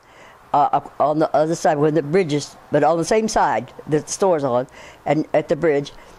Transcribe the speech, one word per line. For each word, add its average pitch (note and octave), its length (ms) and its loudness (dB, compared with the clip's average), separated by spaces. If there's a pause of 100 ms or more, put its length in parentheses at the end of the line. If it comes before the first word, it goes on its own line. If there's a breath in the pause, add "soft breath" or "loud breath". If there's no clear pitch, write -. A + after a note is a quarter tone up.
(540 loud breath)
uh, C#3+ 180 2
up - 280 -4
on D3+ 200 0
the - 160 0
other D#3+ 200 2
side D#3+ 220 0
where D3+ 140 2
the D#3 100 2
bridge D3 320 -2
is, D3 220 -6 (160)
but D3 120 2
on D#3+ 140 2
the E3 80 -2
same A3 220 0
side C3+ 460 -2 (140)
that D3 180 -2
the - 60 -12
store's F3 320 0
on, B2+ 240 0 (380 loud breath)
and D3 280 0
at D3+ 160 0
the F3 60 2
bridge, C#3+ 360 0 (280 loud breath)